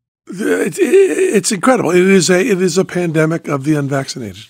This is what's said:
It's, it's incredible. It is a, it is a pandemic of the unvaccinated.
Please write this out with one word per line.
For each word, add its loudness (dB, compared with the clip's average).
It's, -4
it's 2
incredible. 0
It 2
is 4
a, 4
it 0
is 0
a 0
pandemic -2
of -4
the 0
unvaccinated. -6